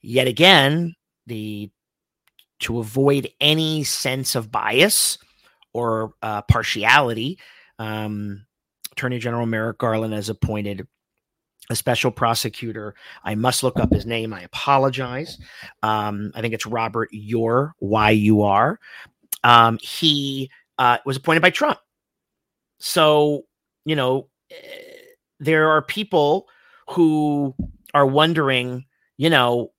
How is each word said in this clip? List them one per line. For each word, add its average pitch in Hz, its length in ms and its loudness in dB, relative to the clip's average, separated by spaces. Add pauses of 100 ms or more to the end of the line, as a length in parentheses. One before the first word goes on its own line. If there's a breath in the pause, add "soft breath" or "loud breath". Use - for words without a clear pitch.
Yet 127 260 0
again, 165 680 4 (320)
the, 107 420 -10 (920)
to 120 180 -4
avoid 131 500 0 (100)
any 156 440 2
sense 131 500 -4
of 110 180 -4
bias 117 680 0 (540 soft breath)
or, 110 400 -4 (100)
uh, 107 200 -6
partiality, 117 960 2 (400 soft breath)
um, 107 680 -8 (460)
Attorney 123 260 -6
General 117 280 -4
Merrick 113 320 -4
Garland 110 360 -2
has 104 160 -6
appointed 104 560 -6 (840)
a 117 60 -4
special 123 360 -2
prosecutor. 113 840 -6 (280 loud breath)
I 104 100 -6
must 120 300 -2
look 127 160 -2
up - 140 0
his 123 120 -2
name. 113 280 -6
I 92 80 -14
apologize. 135 1000 -4 (420 loud breath)
Um, 107 540 -4
I 113 60 -10
think 113 120 -4
it's 110 120 -10
Robert 113 460 -4
Yur, 113 680 -2
Y 107 320 4
U 107 300 6
R. 107 360 2 (680 loud breath)
Um, 117 380 6
he, 139 680 -4 (280 soft breath)
uh, 120 260 4
was 135 100 -2
appointed 160 260 0
by 180 100 4
Trump. - 280 -2 (1000)
So, 151 680 2 (400)
you 156 100 -2
know, 131 320 -2 (240)
eh, - 40 -20 (840)
there 156 300 2
are 156 120 4
people 151 680 0 (420 soft breath)
who 151 680 0 (380)
are 143 140 4
wondering, 135 760 0 (320)
you 151 140 0
know 123 500 2